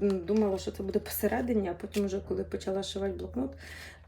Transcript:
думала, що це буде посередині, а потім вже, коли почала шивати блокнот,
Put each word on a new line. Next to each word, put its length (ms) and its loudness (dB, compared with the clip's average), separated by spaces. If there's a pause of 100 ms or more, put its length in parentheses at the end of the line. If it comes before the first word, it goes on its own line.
думала, 580 4
що 120 -4
це 120 -4
буде 160 2
посередині, 720 2
а 60 -2
потім 320 0
вже, 220 -2
коли 160 0
почала 380 -2
шивати 300 -2
блокнот, 380 -4 (580)